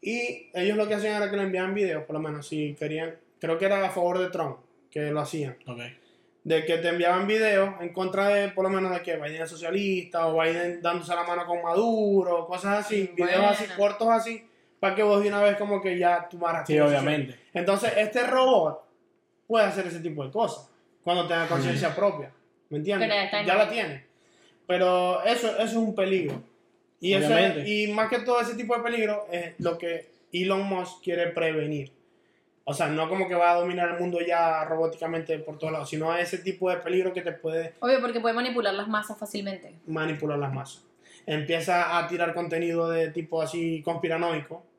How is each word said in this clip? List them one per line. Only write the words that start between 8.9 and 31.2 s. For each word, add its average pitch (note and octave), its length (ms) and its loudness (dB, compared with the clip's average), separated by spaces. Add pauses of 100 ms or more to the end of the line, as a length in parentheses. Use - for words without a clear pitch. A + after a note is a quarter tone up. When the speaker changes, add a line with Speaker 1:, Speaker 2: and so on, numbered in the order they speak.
Speaker 1:
de F3 100 -4
que E3+ 140 -4
Biden D#3 280 -6
es D#3+ 60 -8
socialista, E3+ 800 -2
o D#3+ 140 2
Biden E3+ 400 0
dándose E3+ 340 -2
la F3 80 -2
mano F3 220 -2
con F3 180 -2
Maduro, F#3+ 840 2
cosas G3 400 -2
así, G3 260 0
Speaker 3:
Mm, E3+ 40 -12
Speaker 1:
videos F3+ 300 4
así, G3+ 220 4
Speaker 3:
bueno. F#3 140 -10
Speaker 1:
cortos G#3 280 2
así, A3+ 360 0 (360)
para F#3+ 140 2
que G#3+ 80 2
vos G3+ 200 6
de G#3 60 4
una G3+ 120 2
vez G3+ 140 6
como G3+ 260 -2
que F#3 160 0
ya F3 300 2
tomaras E3+ 400 -4
Speaker 2:
Sí, D#3 80 2
Speaker 1:
tu D3+ 80 6
decisión. C#3+ 220 4
Speaker 2:
obviamente. C#3+ 340 -2 (140)
Speaker 1:
Entonces, G3 420 2
este G#3+ 320 2
robot B3 560 4 (640)
puede A3 200 6
hacer F#3+ 200 -2
ese E3 140 -8
tipo D3+ 240 -6
de C3 60 -10
cosas, - 380 -2 (320)
cuando F3 240 2
tenga E3 220 0
conciencia D3+ 440 0
Speaker 2:
Mm. C#3+ 40 -6
Speaker 1:
propia, F3+ 340 0 (400)
¿me D3 100 -4
entiendes? G3 280 0
Speaker 3:
Pero G#3 140 2
ya - 40 0
está G#3 140 -2
en G3+ 80 -2
Speaker 1:
Ya F3+ 80 4
la G#3 80 6
Speaker 3:
él. - 60 2
Speaker 1:
tiene. F3 360 -6 (640)
Pero D#3+ 560 2
eso, A#3 280 2
eso - 120 -2
es A3 120 -2
un A3 200 0
peligro. F#3 460 0 (580)
Y F3+ 140 2
eso F3+ 120 4
es, - 60 4
Speaker 2:
Obviamente. F#3+ 380 4
Speaker 1:
y G#3 220 0
más A3 180 0
que B3 100 0
todo A#3+ 200 2
ese A#3 160 -2
tipo A#3 220 -2
de A#3 40 -2
peligro A3 480 -2
es F3 300 -6
lo E3+ 180 -2
que E3+ 320 -6 (220)
Elon F#3+ 320 0
Musk F#3 400 -4
quiere E3+ 240 0